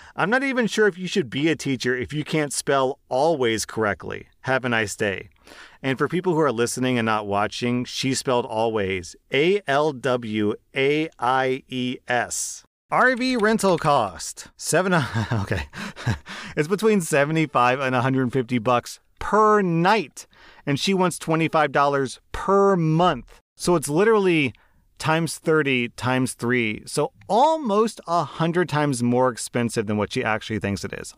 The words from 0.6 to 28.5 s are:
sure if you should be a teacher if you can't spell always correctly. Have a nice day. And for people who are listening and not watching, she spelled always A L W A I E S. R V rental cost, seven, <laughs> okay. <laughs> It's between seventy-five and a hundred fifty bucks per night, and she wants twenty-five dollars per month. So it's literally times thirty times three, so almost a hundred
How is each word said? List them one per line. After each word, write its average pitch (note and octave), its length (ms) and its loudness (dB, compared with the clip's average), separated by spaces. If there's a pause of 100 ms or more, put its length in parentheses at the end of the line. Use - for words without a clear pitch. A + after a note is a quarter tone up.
sure G#3+ 200 2
if F3 100 -2
you F3+ 100 -6
should D3+ 220 -2
be C#3+ 200 0
a - 80 0
teacher B2+ 360 -2
if B2 200 -6
you D3 100 -4
can't D3+ 300 -2
spell C#3 460 0 (100)
always B2+ 560 0
correctly. G2+ 640 -4 (140)
Have C3 220 -2
a B2+ 60 -4
nice A2+ 260 -2
day. G2+ 320 -4 (540)
And C3+ 160 -2
for D3 100 0
people F3 260 -2
who D#3 60 0
are C#3 140 2
listening B2 440 0
and A2+ 80 0
not G#2+ 220 -2
watching, A#2+ 560 -2
she C3 300 -4
spelled B2 320 0
always G#2+ 720 -2 (160)
A F3 340 2
L D3+ 240 2
W A2+ 640 -2 (180)
A D3 360 0 (100)
I C3 480 0
E B2+ 300 -4 (100)
S. - 560 -4 (260)
R A#3+ 280 2
V B3+ 180 -2
rental G3+ 420 2
cost, A#2+ 760 -2
seven, F#3 380 0
<laughs> A#2 400 0
okay. G2 340 -2 (400)
<laughs> - 480 -6
It's D3+ 140 -2
between G#3 320 2
seventy-five C#3+ 800 2
and C3 120 0
a B2 80 2
hundred C3 300 0
fifty B2 260 0
bucks A#2+ 440 0 (180)
per G#3+ 420 4
night, F3 640 0 (380)
and C#3+ 140 0
she G3 140 0
wants F3+ 260 0
twenty-five D#3 540 0
dollars C#3+ 480 0 (100)
per G3 460 2
month. D#3 640 0 (160)
So F3 180 2
it's C#3+ 140 0
literally F3 640 2 (460)
times D#3+ 380 0
thirty C#3 520 2
times B2+ 440 -2
three, A#2 520 -2
so - 260 -4 (160)
almost A#3 800 2
a E3+ 160 0
hundred E3 460 -2